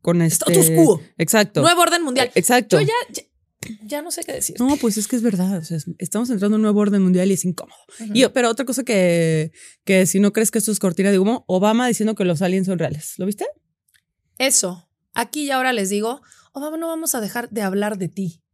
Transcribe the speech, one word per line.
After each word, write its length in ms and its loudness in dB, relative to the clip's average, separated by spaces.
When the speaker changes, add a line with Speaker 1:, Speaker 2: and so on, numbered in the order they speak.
Speaker 1:
con 220 2
este 300 0
Speaker 2:
Status 240 6
quo. 260 6
Speaker 1:
Exacto. 440 2
Speaker 2:
Nuevo 200 4
orden 220 2
mundial. 240 -2
Speaker 1:
Eh, 80 -12
exacto. 440 2
Speaker 2:
Yo 60 2
ya, 80 0
ya, 100 -12
ya 180 -8
no 80 -14
sé 140 -8
qué 80 -10
decir. 280 -6
Speaker 1:
No, 160 2
pues 200 0
es 120 -4
que 80 0
es 60 0
verdad. 360 0
O 60 -8
sea, 120 -6
es, 100 -6
estamos 320 -4
entrando 260 0
en 40 2
un 20 2
nuevo 180 2
orden 220 2
mundial 280 2
y 40 2
es 100 -4
incómodo. 320 -8
Speaker 2:
Ujú. 140 -12
Speaker 1:
Y, 140 6
pero 220 0
otra 140 -4
cosa 200 -4
que, 680 2
que 220 4
si 140 0
no 120 4
crees 180 0
que 80 -2
esto 140 -2
es 60 -4
cortina 320 0
de 80 4
humo, 300 0
Obama 400 2
diciendo 260 0
que 100 -2
los 160 0
aliens 260 0
son 120 -2
reales. 400 -6
¿Lo 80 -4
viste? 180 -6
Speaker 2:
Eso. 500 -2
Aquí 300 -6
y 60 -6
ahora 220 -2
les 180 -2
digo, 300 -4
Obama, 240 -10
no 120 -8
vamos 260 -6
a 60 -4
dejar 300 -8
de 120 -6
hablar 360 -4
de 100 -6
ti. 340 -10